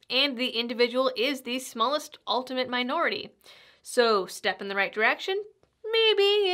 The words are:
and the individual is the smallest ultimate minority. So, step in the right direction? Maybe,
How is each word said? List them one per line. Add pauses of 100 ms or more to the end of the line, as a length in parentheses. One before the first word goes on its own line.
and
the
individual
is
the
smallest
ultimate
minority. (500)
So,
step
in
the
right
direction? (480)
Maybe, (300)